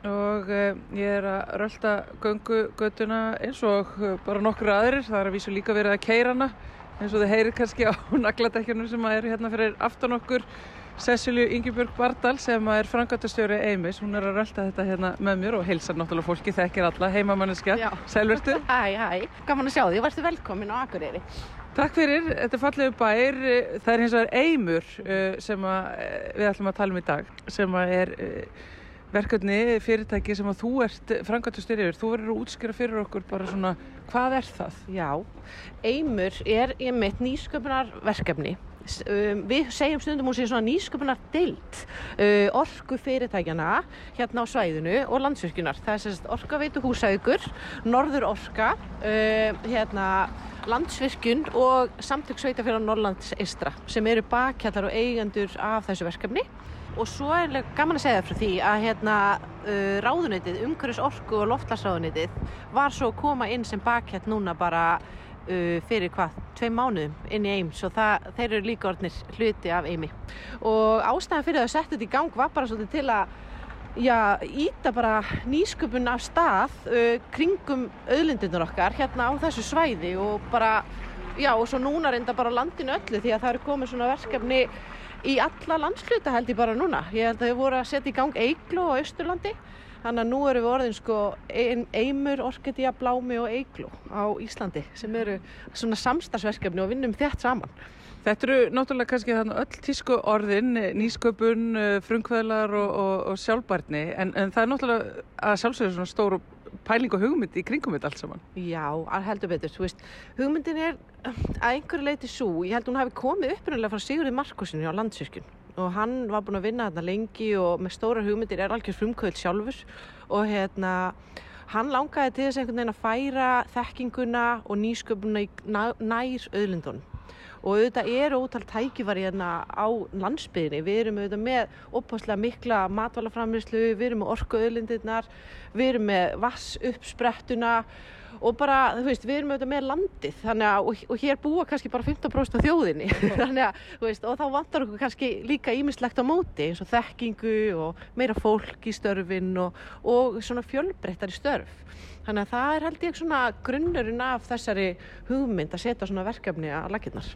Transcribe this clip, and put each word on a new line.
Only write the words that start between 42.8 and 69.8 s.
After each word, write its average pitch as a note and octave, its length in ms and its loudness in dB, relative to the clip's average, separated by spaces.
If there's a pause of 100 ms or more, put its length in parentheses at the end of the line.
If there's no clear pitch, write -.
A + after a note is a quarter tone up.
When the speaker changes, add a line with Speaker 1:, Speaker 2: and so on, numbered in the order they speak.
Speaker 2:
hérna A#3 260 -2
á - 20 -4
svæðinu E3+ 480 0 (140)
og C4 160 2
Landsvirkjunar. - 580 -2
Það G#3+ 120 0
er G3+ 100 -4
sem G3+ 100 -4
sagt - 160 -10
Orkuveitu C#4+ 540 -2
Húsavíkur, A#3 580 2 (420)
Norður C4 460 4
Orka, A3 460 0
uh, G#3+ 880 2
hérna, G3+ 640 0 (420)
Landsvirkjun C4 840 0
og B3+ 360 6 (120)
Samtök D4 400 -4
sveitarfélaga A#3 440 0
Norðlands G#3 520 0
eystra - 360 -4 (160)
sem A3 160 2
eru A3+ 240 6
bakhjarlar A#3 580 0
og - 60 -4
eigendur G#3+ 640 0
af G#3+ 320 -2
þessu F3+ 160 -2
verkefni. A#3+ 400 -2 (500)
Og A3+ 140 0
svo C#4 240 -4
er E4+ 180 2 (240)
gaman D4+ 220 4
að - 80 0
segja G#3+ 180 6
frá - 140 -4
því G#3+ 140 2 (120)
að, G#3+ 220 4
hérna, G#3+ 320 2 (480)
uh, G3 400 0
ráðuneytið, G#3+ 580 0
umhverfis-, C4 380 -2
orku- A3 400 0
og G#3+ 80 2
loftslagsráðuneytið F3 880 -2 (340)
var C#4 220 4
svo B3 160 0
að - 100 -8
koma B3 320 2
inn A#3+ 160 -2
sem G3 140 -4
bakhjarl A#3 500 0
núna F#3+ 240 0
bara, E3+ 300 2 (600)
uh, F3 320 0 (120)
fyrir G3 240 0
hvað, E3+ 240 0 (180)
tveim A3+ 200 0
mánuðum F3+ 400 0 (140)
inn G#3 160 0
í G3+ 100 2
Eim, E3+ 200 -2
svo F#3 180 -2
það, G#3+ 440 2
þeir A#3+ 100 0
eru G#3 220 0
líka G3+ 200 0
orðnir E3+ 280 -6 (180)
hluti G#3+ 360 0
af E3 160 0